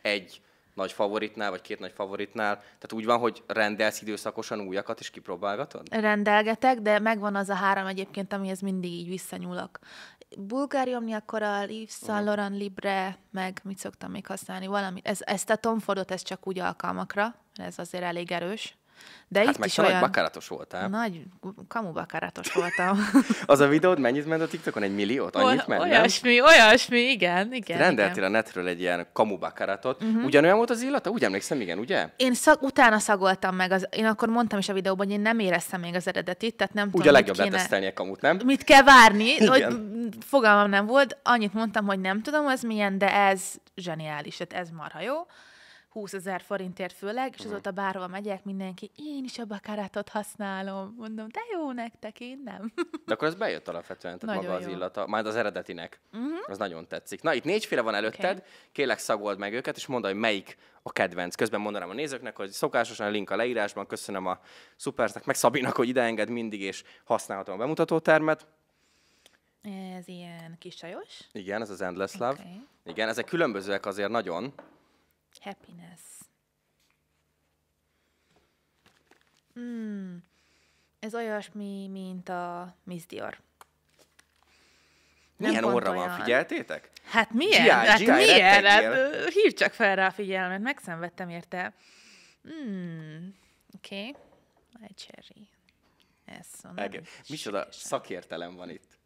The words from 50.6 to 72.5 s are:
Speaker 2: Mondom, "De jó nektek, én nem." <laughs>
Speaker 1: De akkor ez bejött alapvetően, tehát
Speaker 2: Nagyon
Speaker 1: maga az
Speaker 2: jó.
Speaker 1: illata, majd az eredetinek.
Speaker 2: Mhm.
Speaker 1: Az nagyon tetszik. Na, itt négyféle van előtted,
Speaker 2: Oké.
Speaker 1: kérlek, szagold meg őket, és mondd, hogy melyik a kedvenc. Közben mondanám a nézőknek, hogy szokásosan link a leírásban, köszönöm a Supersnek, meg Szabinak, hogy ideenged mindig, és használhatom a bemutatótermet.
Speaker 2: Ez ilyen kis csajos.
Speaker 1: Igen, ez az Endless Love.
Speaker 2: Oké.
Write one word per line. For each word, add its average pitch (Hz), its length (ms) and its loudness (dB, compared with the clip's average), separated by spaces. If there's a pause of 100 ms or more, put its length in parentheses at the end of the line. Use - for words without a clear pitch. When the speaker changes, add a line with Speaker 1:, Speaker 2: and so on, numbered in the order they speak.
Speaker 2:
Mondom, 220 320 -12
"De 381 100 -10 (140)
jó 302 180 -6
nektek, 226 480 -12
én 254 260 -14
nem." 196 300 -12
<laughs> - 300 -8
Speaker 1:
De - 80 -2
akkor 147 140 -2
ez 165 80 -2
bejött 175 320 -6
alapvetően, 87 520 -12
tehát 214 160 -6
Speaker 2:
Nagyon 92 160 -6
Speaker 1:
maga 90 140 -6
az 87 60 -10
Speaker 2:
jó. 92 40 -8
Speaker 1:
illata, 92 320 -6
majd 107 180 -2
az 107 100 -6
eredetinek. 90 640 -6 (120)
Speaker 2:
Mhm. 226 120 -10 (240)
Speaker 1:
Az 98 100 -12
nagyon 85 300 -8
tetszik. - 340 -12
Na, 160 120 -2
itt 120 100 -4
négyféle 170 380 -2
van 110 140 -2
előtted, 180 420 -2
Speaker 2:
Oké. - 100 -20 (240)
Speaker 1:
kérlek, 123 280 -2
szagold 104 380 -4
meg 101 160 -8
őket, 139 240 -6
és - 80 -12
mondd, 120 200 -4
hogy 98 100 -2
melyik 104 420 -4 (240)
a - 100 -12
kedvenc. 87 440 -4
Közben 110 240 -2
mondanám 104 300 -6
a 95 40 -10
nézőknek, 127 420 -10
hogy 98 140 -10
szokásosan 113 600 -4
link 104 180 -4
a 98 60 -2
leírásban, 107 520 -4
köszönöm 98 380 -8
a 92 140 -4 (360)
Supersnek, 113 500 -4
meg 139 100 0
Szabinak, 127 400 2
hogy 120 120 2
ideenged 117 420 0
mindig, 113 320 -6
és 95 220 -8 (200)
használhatom 98 520 -4
a - 20 -10
bemutatótermet. 156 880 0 (1500)
Speaker 2:
Ez 175 100 -16
ilyen 170 520 -18
kis 175 160 -18
csajos. 214 440 -16 (120)
Speaker 1:
Igen, 101 300 -6
ez 107 80 -8
az 92 120 -10
Endless 92 360 -6
Love. 123 220 -2
Speaker 2:
Oké. 185 220 -20 (240)